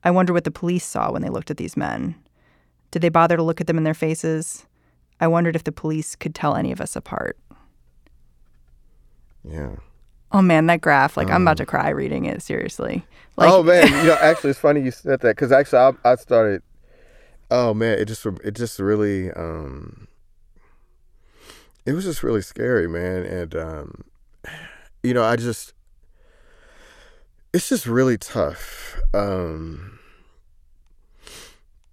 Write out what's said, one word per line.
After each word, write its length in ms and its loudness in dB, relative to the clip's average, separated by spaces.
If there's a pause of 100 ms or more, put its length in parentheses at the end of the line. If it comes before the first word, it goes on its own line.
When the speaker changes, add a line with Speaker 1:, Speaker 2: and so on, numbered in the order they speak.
Speaker 1:
I 80 4
wonder 200 2
what 120 2
the 80 -4
police 340 -4
saw 240 -4
when 120 -6
they 80 -6
looked 200 -8
at 60 -8
these 200 -10
men. 380 -6 (760)
Did 120 -4
they 80 2
bother 260 4
to 60 0
look 180 -2
at 60 -4
them 100 0
in 80 0
their 80 0
faces? 720 -4 (560)
I 60 2
wondered 280 2
if 100 -4
the 80 -4
police 440 -6
could 180 -8
tell 220 -2
any 160 -2
of 80 -8
us 160 -8
apart." 400 -8 (2000)
Speaker 2:
Yeah. 320 -10 (560)
Speaker 1:
Oh, 80 4
man, 280 6
that 120 2
graph, 340 2
like, 160 -2
I'm 120 4
about 100 4
Speaker 2:
Um, 40 2
Speaker 1:
to 100 -6
cry 240 -2
reading 340 -4
it, 160 -6
seriously. 640 -6 (320)
Like 160 8
Speaker 2:
Oh, 100 8
man, 260 8
you 200 4
know, 60 8
Speaker 1:
<laughs> 80 0
Speaker 2:
actually, 280 4
it's 80 -4
funny 220 4
you 100 -2
said 300 -4
that, 160 2
'cause 160 0
actually, 260 4 (260)
I, 80 6
I 40 6
started, 460 2 (880)
oh, 240 2
man, 240 0
it 80 -2
just, 200 -12
it 280 -8
just 240 -8
really, 540 -2
um, 760 -12 (1800)
it 80 -4
was 120 -4
just 180 -6
really 200 0
scary, 460 -4
man, 360 -6
and, 300 -10
um, 500 -12 (1000)
you 100 -2
know, 120 2
I 120 2
just, 380 -8 (1800)
it's 160 -2
just 180 -2
really 300 2
tough. 800 -8 (140)
Um, 840 -4 (1900)